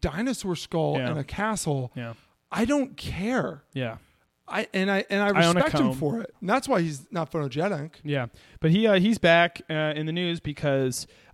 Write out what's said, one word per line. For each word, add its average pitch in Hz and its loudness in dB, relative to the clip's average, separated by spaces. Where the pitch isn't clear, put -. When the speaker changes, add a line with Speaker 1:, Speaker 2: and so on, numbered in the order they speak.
Speaker 1:
dinosaur 190 -4
skull 151 -2
Speaker 2:
Yeah. 123 -2
Speaker 1:
and 156 -4
a 139 -6
castle. 165 -4
Speaker 2:
Yeah. 117 -10
Speaker 1:
I 202 0
don't 277 0
care." 175 -4
Speaker 2:
Yeah. 120 -6
Speaker 1:
I, 208 -6
and 190 0
I, 196 0
and 202 0
I 202 2
Speaker 2:
I 170 4
own 170 4
a 180 2
Speaker 1:
respect 311 2
him - 4
Speaker 2:
comb. 131 0
Speaker 1:
for 143 -2
it. - -12
And 185 -6
that's 269 0
why 208 2
he's 151 -6
not 165 -6
photogenic. 151 -4
Speaker 2:
Yeah. 139 -4
But 160 4
he, 220 8
uh, 196 6
he's 208 4
back, 170 4
uh, 156 -2
in 156 -4
the 160 -4
news 170 -2
because, 139 -2